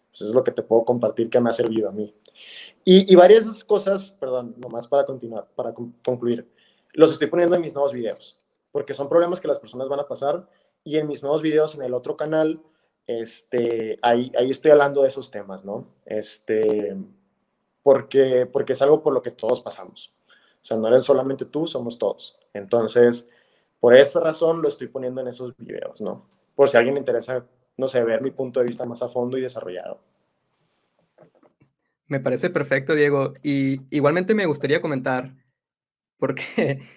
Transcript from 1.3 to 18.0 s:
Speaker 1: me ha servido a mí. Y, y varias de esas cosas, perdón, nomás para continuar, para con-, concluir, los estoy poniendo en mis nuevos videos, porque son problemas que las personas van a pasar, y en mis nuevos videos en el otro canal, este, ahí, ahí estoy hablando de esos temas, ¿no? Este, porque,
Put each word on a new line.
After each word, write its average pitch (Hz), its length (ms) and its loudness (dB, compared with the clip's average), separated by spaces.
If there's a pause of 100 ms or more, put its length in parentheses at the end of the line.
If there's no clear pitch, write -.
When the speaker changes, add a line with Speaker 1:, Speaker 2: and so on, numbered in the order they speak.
Speaker 1:
me 120 100 0
ha - 20 -2
servido 113 360 -2
a 98 40 -8
mí. 104 220 -10 (720)
Y, 190 280 8
y 185 40 12
varias 208 280 10
de 220 60 -8
esas - 140 -16
cosas, 196 540 -2
perdón, 123 400 -6
nomás 120 300 -12
para 139 160 0
continuar, 120 500 -12
para 120 200 -8
con-, 120 200 -14 (100)
concluir, 120 440 -4 (440)
los 156 200 4
estoy 147 140 -4
poniendo 175 300 0
en 170 60 -2
mis 143 120 -10
nuevos 139 180 -2
videos, 117 460 -10 (340)
porque 135 220 -8
son 139 140 -8
problemas 175 320 0
que 151 80 -10
las 135 100 -2
personas 123 300 -12
van 143 120 -6
a 143 80 -8
pasar, 143 400 -6 (360)
y 151 120 -6
en 151 100 -2
mis 139 160 -10
nuevos 151 200 -2
videos 151 320 0
en 143 80 -12
el 123 120 -6
otro 123 220 -6
canal, 156 460 -2 (440)
este, 113 960 -6
ahí, 120 360 0
ahí 131 120 0
estoy 135 200 2
hablando 143 320 6
de 131 60 4
esos 131 220 -8
temas, 98 340 -14
¿no? 101 240 -12 (180)
Este, 107 880 -4 (840)
porque, 135 640 4